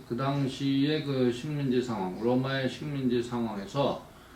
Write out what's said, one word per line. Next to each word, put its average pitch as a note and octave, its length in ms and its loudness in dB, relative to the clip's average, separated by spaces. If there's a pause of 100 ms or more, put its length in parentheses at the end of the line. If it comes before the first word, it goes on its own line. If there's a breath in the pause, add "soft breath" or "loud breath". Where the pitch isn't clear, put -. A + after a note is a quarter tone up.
그 A#2 80 -2
당시의 C#3 880 2
그 B2+ 260 2
식민지 C3+ 500 0
상황, F#2+ 400 -2
로마의 C3 460 2
식민지 C3 540 0
상황에서 A#2 840 -2 (320 loud breath)